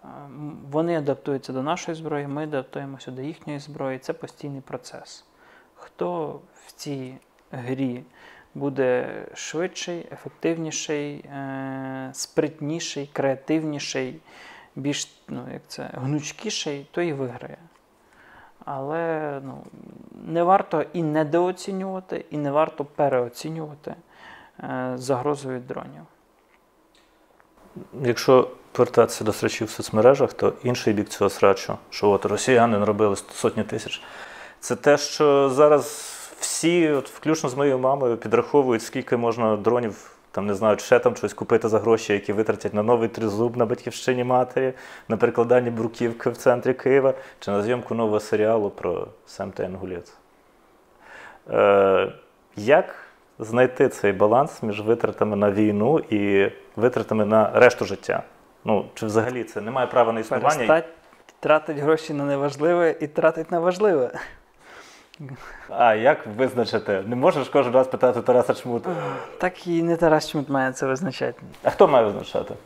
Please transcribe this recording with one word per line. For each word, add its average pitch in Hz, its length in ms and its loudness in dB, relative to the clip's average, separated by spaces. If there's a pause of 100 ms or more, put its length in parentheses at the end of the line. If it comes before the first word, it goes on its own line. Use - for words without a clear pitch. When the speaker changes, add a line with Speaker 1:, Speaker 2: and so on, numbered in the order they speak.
Speaker 1:
Е, 135 40 -20
м, 143 500 -14 (120)
вони 165 280 0
адаптуються 139 540 -4
до 131 100 -4
нашої 165 320 -4
зброї, 151 320 -6
ми 143 180 -8
адаптуємося 139 680 -10
до 127 120 -12
їхньої 151 360 -10
зброї. 143 400 -8
Це - 140 -10
постійний - 480 -12
процес. - 640 -16 (500)
Хто 165 680 -8 (260)
в - 60 -20
цій 131 420 -12 (360)
грі 127 540 -6 (500)
буде 131 540 -2 (260)
швидший, 175 800 -8
ефективніший, 151 1000 -6
е, 135 1000 -10
спритніший, 151 1000 -6
креативніший, 143 1080 -4 (560)
більш, 139 520 -6
ну, 127 240 -10
як 143 160 -14
це, - 260 -12
гнучкіший, 143 960 -6
той 175 180 -2
і 156 40 -4
виграє. 135 460 -10 (1040)
Але, 147 800 -6
ну, 135 200 -16 (640)
не 165 160 -2
варто 180 500 2
і 175 100 -2
недооцінювати, 185 1300 -2
і 151 80 -8
не 143 120 -2
варто 151 340 0
переоцінювати, 143 1080 -4 (680)
е, 127 340 -6
загрозу 135 540 -4
від 127 180 -10
дронів. 135 360 -14 (2000)
Speaker 2:
Якщо 123 480 4 (280)
повертатися 117 460 2
до 107 80 0
срачів 110 340 -4
в - 40 -10
соцмережах, 120 640 4
то - 200 0 (100)
інший 123 300 0
бік 101 160 0
цього 101 220 0
срачу, 101 480 2 (120)
що 101 200 2
от 98 140 2
росіяни 117 540 4
наробили 104 380 2
сотні - 460 -4
тисяч, - 400 -8 (580)
це - 160 -6
те, 147 220 4
що 139 520 4
зараз 147 640 4 (260)
всі, 170 480 2
от, 139 200 0
включно 156 400 -2
з 123 60 -4
моєю 139 240 2
мамою, 131 380 2
підраховують, 117 640 2
скільки - 340 -4
можна 117 400 2
дронів, 110 540 -2 (200)
там, 101 160 -4
не 104 80 -2
знаю, 104 240 2
ще - 200 4
там 117 180 2
щось - 180 -6
купити 110 340 0
за 107 100 4
гроші, 110 340 2
які 101 200 0
витратять 104 420 -2
на 104 80 2
новий 113 260 2
тризуб 113 480 -2
на 123 100 2
Батьківщині 123 580 -4
матері, 127 480 0 (360)
на 113 80 -2
перекладанні 120 540 2
бруківки 117 600 -2
в 117 60 -8
центрі 123 380 2
Києва, 131 400 2 (260)
чи - 100 -6
на 101 120 0
зйомку 120 320 -2
нового 107 260 0
серіалу 107 500 0
про - 360 -6 (200)
Сем 98 240 -10
та - 140 -8
Інгулець. 92 480 -10 (1400)
Е, 98 640 4 (440)
як 113 380 2 (440)
знайти 123 500 2
цей 101 240 2
баланс 110 500 2
між 107 180 -4
витратами 107 560 0
на 104 140 4
війну 107 480 2
і 101 540 2 (240)
витратами 110 480 0
на 107 300 4
решту 117 300 6
життя? - 380 -6 (420)
Ну, 104 200 2 (100)
чи 117 120 -8
взагалі 113 380 0
це 107 160 -8
не 107 100 -8
має 127 160 0
права 113 260 4
на 113 80 -2
існування? 123 280 0
Speaker 1:
Перестать 151 360 4 (560)
тратить 151 380 2
гроші 156 360 0
на 143 100 -4
неважливе 147 760 0
і 156 60 -4
тратить 160 440 0
на 170 100 0
важливе. 180 500 2 (1600)
Speaker 2:
А 120 260 6
як 123 320 4
визначити? 110 800 -2
Не 120 100 -4
можеш 147 320 2
кожен 123 240 2
раз 127 160 6
питати 120 340 2
Тараса 123 320 4
Чмута. 123 420 -6 (420)
Speaker 1:
Так 180 280 -6
і 170 160 0
не 170 140 2
Тарас 156 340 4
Чмут 139 180 -4
має 131 240 0
це 135 140 -4
визначати. 131 560 -4 (200)
Speaker 2:
А 123 80 2
хто 185 180 6
має 123 180 6
визначати? - 480 -4 (120)